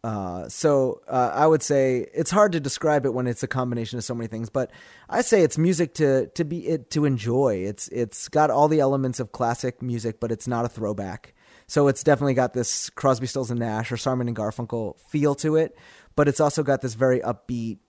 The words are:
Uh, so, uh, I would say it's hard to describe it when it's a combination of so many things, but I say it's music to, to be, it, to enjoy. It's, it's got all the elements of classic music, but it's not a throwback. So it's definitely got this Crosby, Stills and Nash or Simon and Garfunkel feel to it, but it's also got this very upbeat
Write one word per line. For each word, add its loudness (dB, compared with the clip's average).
Uh, -6
so, 2
uh, 0
I 4
would 4
say 2
it's -2
hard 6
to 0
describe 0
it 2
when -2
it's -4
a -4
combination -4
of -6
so -6
many -6
things, -8
but -4
I 0
say 4
it's 2
music 2
to, 2
to -4
be, -6
it, -4
to 0
enjoy. 0
It's, -8
it's -6
got 4
all 4
the 4
elements 0
of -6
classic -2
music, -4
but -4
it's -6
not -2
a -4
throwback. -8
So 4
it's 0
definitely 2
got 0
this -4
Crosby, 0
Stills -4
and -2
Nash -4
or -4
Simon -2
and -4
Garfunkel -6
feel 0
to -2
it, 2
but 4
it's 0
also 2
got 0
this -6
very 2
upbeat -6